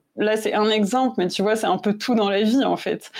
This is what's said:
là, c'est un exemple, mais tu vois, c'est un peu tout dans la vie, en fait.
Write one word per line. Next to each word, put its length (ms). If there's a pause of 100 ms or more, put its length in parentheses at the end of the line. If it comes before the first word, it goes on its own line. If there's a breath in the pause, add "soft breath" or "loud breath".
(180)
là, 200
c'est 180
un 160
exemple, 480
mais 80
tu 160
vois, 120
c'est 120
un 100
peu 160
tout 220
dans 140
la 120
vie, 240
en 120
fait. 420